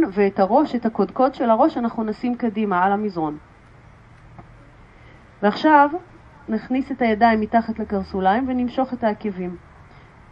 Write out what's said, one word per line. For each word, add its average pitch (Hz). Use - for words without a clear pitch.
ואת 196
הראש, 226
את 233
הקודקוד 226
של 233
הראש, 262
אנחנו 233
נשים 233
קדימה 202
על 196
המזרון. 175
ועכשיו 285
נכניס 254
את 262
הידיים 220
מתחת 226
לקרסוליים 196
ונמשוך 254
את 240
העקבים. 190